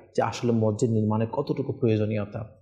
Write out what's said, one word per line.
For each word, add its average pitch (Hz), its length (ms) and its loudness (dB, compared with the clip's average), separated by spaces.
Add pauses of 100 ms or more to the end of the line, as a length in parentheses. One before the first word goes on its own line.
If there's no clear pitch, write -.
(160)
যে - 60 0
আসলে 117 300 0
মসজিদ 110 380 2
নির্মাণের 110 380 2
কতটুকু 135 460 -4
প্রয়োজনীয়তা। 107 720 0 (160)